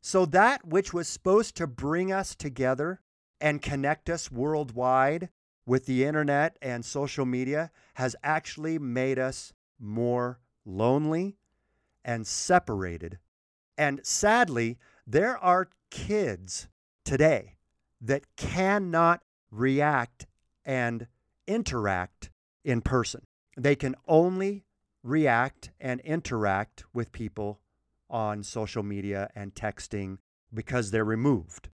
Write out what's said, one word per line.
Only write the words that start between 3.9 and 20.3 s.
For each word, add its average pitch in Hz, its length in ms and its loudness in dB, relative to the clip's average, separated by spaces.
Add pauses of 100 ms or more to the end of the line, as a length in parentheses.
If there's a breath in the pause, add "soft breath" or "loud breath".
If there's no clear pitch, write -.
us 170 220 -4
worldwide 135 1000 2 (360)
with 127 200 2
the 131 180 2
internet 147 580 2
and 120 220 -6
social 139 420 -4
media 131 460 -2 (240 soft breath)
has 127 280 -2
actually 156 540 -2
made 131 400 0
us 131 360 -4 (300)
more 120 560 -2 (260)
lonely 151 720 0 (680)
and 117 220 -4
separated. 92 960 0 (580)
And 139 260 0
sadly, 160 760 2 (280 soft breath)
there 185 320 2
are 180 320 2 (220)
kids 120 760 -4 (360)
today 139 540 2 (440)
that 139 340 -4
cannot 175 840 2 (300)
react 135 720 0 (400)